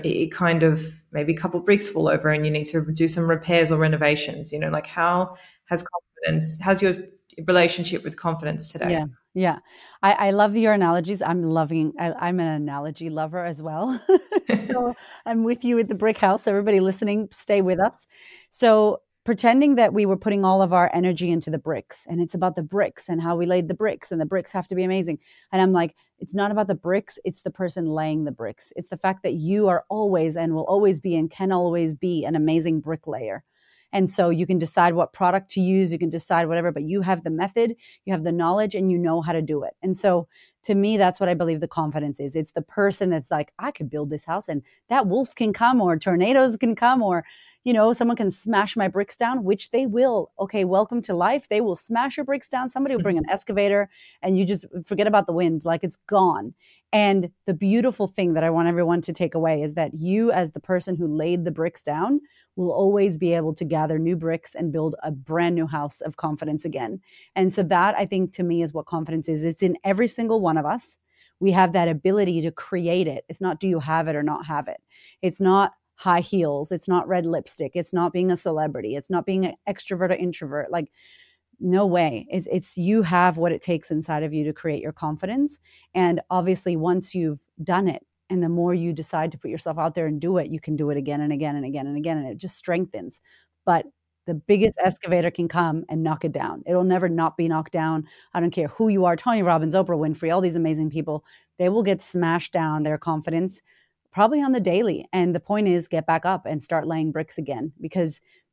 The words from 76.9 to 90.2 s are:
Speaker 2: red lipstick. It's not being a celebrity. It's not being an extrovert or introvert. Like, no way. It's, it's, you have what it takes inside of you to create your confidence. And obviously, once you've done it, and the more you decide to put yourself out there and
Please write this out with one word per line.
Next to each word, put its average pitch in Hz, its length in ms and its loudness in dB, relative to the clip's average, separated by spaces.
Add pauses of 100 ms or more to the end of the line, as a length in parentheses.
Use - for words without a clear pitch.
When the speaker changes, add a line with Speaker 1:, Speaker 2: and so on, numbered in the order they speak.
Speaker 2:
red 180 180 0
lipstick. 165 500 -6
It's 170 180 -6
not 175 200 0
being 185 200 2
a 175 40 0
celebrity. 143 600 -4
It's 143 140 -10
not 180 160 -2
being 190 200 0
an - 80 -6 (140)
extrovert 185 420 -4
or 190 40 2
introvert. 151 580 -6
Like, 165 180 -4 (720)
no 185 260 2
way. 160 440 0
It's, 185 200 -4
it's, - 280 -4
you 208 240 2
have 180 340 4
what 165 160 0
it - 80 -4
takes 170 300 -4
inside 156 320 -2
of 151 100 -4
you 151 120 -2
to 151 80 -2
create 151 300 -6
your 156 100 -8
confidence. 196 680 -4 (360)
And 180 260 2 (100)
obviously, 180 460 0
once 180 380 -2
you've 160 260 -2 (220)
done 185 260 0
it, - 160 -4 (260)
and 185 120 0
the 165 60 0
more 170 240 0
you 170 200 0
decide 156 400 -4
to 160 60 -18
put 135 120 -10
yourself 156 260 -6
out 160 180 -2
there 165 120 -2
and 151 140 -4